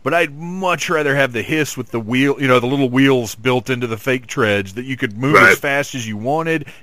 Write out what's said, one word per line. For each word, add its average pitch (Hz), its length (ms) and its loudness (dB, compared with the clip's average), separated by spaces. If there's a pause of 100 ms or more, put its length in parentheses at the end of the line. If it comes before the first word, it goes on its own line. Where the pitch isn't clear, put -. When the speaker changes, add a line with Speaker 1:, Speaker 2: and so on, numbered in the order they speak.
Speaker 1:
but 139 100 -2
I'd 160 260 0
much 180 520 -4
rather 147 260 2
have 135 160 2
the 117 80 -2
Hiss 143 340 -2
with 127 160 -10
the 117 100 -4
wheel, 127 380 0
you 135 100 0
know, 123 120 6
the 117 60 -2
little 135 240 0
wheels 131 440 2
built 127 360 0
into 123 160 -2
the 113 100 -4
fake 127 300 -4
treads 101 480 0
that 123 100 -8
you 131 140 -8
could 107 180 -4
move 131 200 2
as 98 40 8
Speaker 2:
Right. - 160 6
Speaker 1:
fast 143 380 -2
as 120 120 -8
you 107 120 -8
wanted. 156 480 -4 (160)